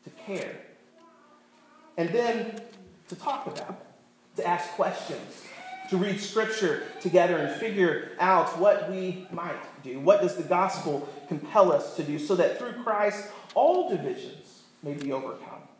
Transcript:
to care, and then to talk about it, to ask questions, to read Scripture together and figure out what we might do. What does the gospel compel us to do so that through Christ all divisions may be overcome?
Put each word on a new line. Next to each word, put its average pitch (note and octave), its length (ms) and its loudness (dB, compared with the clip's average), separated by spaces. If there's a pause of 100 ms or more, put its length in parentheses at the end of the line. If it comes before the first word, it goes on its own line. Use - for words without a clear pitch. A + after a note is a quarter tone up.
to - 60 -16
care, - 460 -10 (1400)
and E3+ 140 0
then A3 500 -2 (480)
to - 80 -10
talk C4+ 300 -6
about - 240 -10
it, - 680 -18
to - 100 -2
ask - 240 -2
questions, - 760 -6 (460)
to F#3+ 60 0
read G3 240 0
Scripture G3+ 640 -2 (180)
together F3 360 6
and D3+ 240 -2
figure G3 580 2
out F3+ 400 4
what F3+ 320 4
we F#3 400 -6
might E3+ 540 -10
do. C3 160 -8
What F#3 200 8
does F3+ 160 0
the E3+ 60 -4
gospel D#3+ 680 0 (200)
compel F#3 440 4
us - 240 0
to D#3+ 60 -4
do D3 160 -4
so F#3+ 180 0
that E3 220 4
through A#3+ 240 -8
Christ G#3 420 0 (300)
all E4 340 4
divisions - 760 -6 (200)
may C#3+ 120 -6
be C#3 180 -6
overcome? - 500 -10 (180)